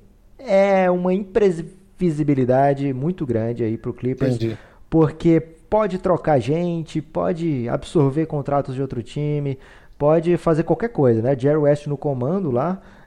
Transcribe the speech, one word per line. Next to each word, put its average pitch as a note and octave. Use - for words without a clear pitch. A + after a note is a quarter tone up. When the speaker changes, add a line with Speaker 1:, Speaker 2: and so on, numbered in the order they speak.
Speaker 1:
é G3
uma F3+
imprevisibilidade C#3+
muito D#3
grande A#2+
aí A2
pro A#2+
Clippers, B2+
Speaker 2:
Entendi. A2+
Speaker 1:
porque D#3+
pode F#3
trocar D#3+
gente, D#3+
pode E3
absorver C#3+
contratos C#3
de C3+
outro B2
time, D3
pode D#3+
fazer D#3+
qualquer F3
coisa, A#2+
né? C3
Jerry C#3+
West D3
no C#3+
comando C#3+
lá, D#3